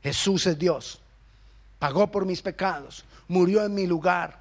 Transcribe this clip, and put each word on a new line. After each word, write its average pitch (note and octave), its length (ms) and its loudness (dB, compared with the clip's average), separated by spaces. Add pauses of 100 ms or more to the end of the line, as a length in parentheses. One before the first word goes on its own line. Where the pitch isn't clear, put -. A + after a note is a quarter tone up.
Jesús F3 440 0
es E3 120 0
Dios. E3 400 -2 (800)
Pagó D#3 280 2
por G3+ 180 -2
mis F#3 160 -4
pecados. F3 640 -6 (220)
Murió F#3 360 4
en G#3 100 -2
mi G3 140 -2
lugar. E3+ 540 0